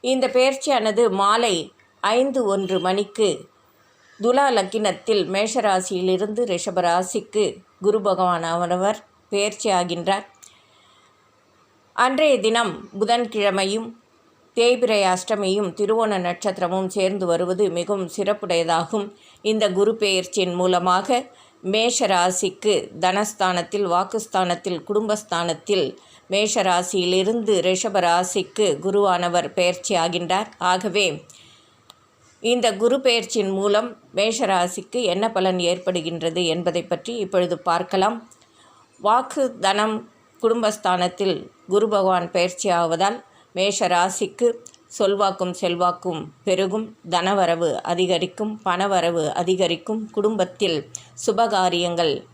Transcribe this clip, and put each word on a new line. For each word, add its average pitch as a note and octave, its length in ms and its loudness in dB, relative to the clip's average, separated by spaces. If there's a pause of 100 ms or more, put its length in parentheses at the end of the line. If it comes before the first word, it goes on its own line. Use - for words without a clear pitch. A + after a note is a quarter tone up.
இந்த C4 220 2
பெயர்ச்சியானது B3+ 840 2
மாலை G3+ 440 2 (480)
ஐந்து B3+ 420 2
ஒன்று G3 360 0
மணிக்கு G3 500 0 (920)
துலா B3+ 300 2
லக்கினத்தில் G#3 760 0
மேஷ G#3+ 340 -2
ராசியிலிருந்து F#3+ 840 0
ரிஷப F#3 360 -4
ராசிக்கு F#3 680 0 (340)
குரு G#3 200 2
பகவான் F3+ 420 0
அவரவர் F3 580 0 (300)
பெயர்ச்சியாகின்றார். G3 960 -2 (1700)
அன்றைய C4+ 420 4
தினம் A3 320 2 (300)
புதன்கிழமையும் G#3+ 840 0 (720)
தேய்பிறை A#3 460 4
அஷ்டமியும் F#3+ 720 0
திருவோண G#3+ 440 0
நட்சத்திரமும் F#3 680 -2
சேர்ந்து F#3+ 380 -2
வருவது F3 440 0
மிகவும் F3 380 -4
சிறப்புடையதாகும். F3+ 960 -2 (400)
இந்த A3 280 2
குரு G3+ 220 2
பெயர்ச்சியின் F#3 600 0
மூலமாக F#3 640 2 (440)
மேஷ A3 440 0
ராசிக்கு F#3 680 0 (260)
தனஸ்தானத்தில், F#3 920 0
வாக்குஸ்தானத்தில், F#3 880 -2 (100)
குடும்பஸ்தானத்தில் G3 1000 0 (400)
மேஷ G#3 360 0
ராசியிலிருந்து F#3+ 1000 0
ரிஷப F#3 460 0
ராசிக்கு F3+ 600 0 (120)
குருவானவர் F3 680 2 (100)
பெயர்ச்சியாகின்றார். F3 1000 0
ஆகவே F#3 480 0 (1400)
இந்த A#3+ 300 2
குரு A3+ 280 2
பெயர்ச்சியின் A3+ 580 0
மூலம் G#3 320 2 (240)
மேஷ A3 320 0
ராசிக்கு F#3 560 -2
என்ன G3+ 300 0
பலன் F#3+ 260 0
ஏற்படுகின்றது E3+ 880 -2
என்பதை E3 360 -2
பற்றி F3 340 -6
இப்பொழுது F3+ 420 0
பார்க்கலாம். F#3+ 600 0 (840)
வாக்கு, B3 580 0
தனம், G#3 380 0 (460)
குடும்பஸ்தானத்தில் G3 920 0 (320)
குரு G#3 200 2
பகவான் F#3 420 2
பெயர்ச்சியாவதால் F3+ 840 0 (400)
மேஷ F#3+ 340 0
ராசிக்கு F#3 580 0 (520)
சொல்வாக்கும் G3 640 0
செல்வாக்கும் F3 600 -2 (240)
பெருகும், F#3+ 400 0 (260)
தனவரவு E3+ 580 2 (140)
அதிகரிக்கும், F3+ 720 -2 (120)
பணவரவு F3+ 680 0
அதிகரிக்கும், F#3 800 -2
குடும்பத்தில் G3+ 640 0 (500)
சுபகாரியங்கள் F3 840 2 (220)